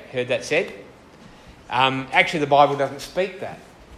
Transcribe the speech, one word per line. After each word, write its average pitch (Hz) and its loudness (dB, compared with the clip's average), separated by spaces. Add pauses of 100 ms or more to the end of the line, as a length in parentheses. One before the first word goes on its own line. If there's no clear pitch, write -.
(120)
heard 123 -4
that 123 0
said? 170 0 (960)
Um, 131 0
actually, 180 2
the 143 -2
Bible 143 6
doesn't 139 -4
speak 190 -6
that. 95 -10 (380)